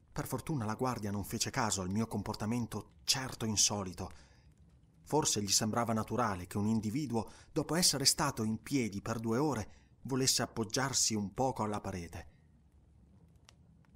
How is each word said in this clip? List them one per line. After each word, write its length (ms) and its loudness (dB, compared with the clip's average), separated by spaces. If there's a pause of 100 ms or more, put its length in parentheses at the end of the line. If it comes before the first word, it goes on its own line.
(120)
Per 160 -6
fortuna 380 -2
la 100 -2
guardia 360 -2
non 120 -2
fece 260 -4
caso 320 0
al 80 -2
mio 180 0
comportamento 840 -4 (100)
certo 420 -2
insolito. 640 0 (920)
Forse 400 2
gli 80 -2
sembrava 420 2
naturale 540 0
che 100 -4
un 100 2
individuo, 600 0 (220)
dopo 240 -2
essere 300 6
stato 380 2
in 200 -2
piedi 380 0
per 180 -4
due 180 0
ore, 340 0 (320)
volesse 380 2
appoggiarsi 720 0
un 200 -2
poco 300 0
alla 180 -2
parete. 520 -8 (1600)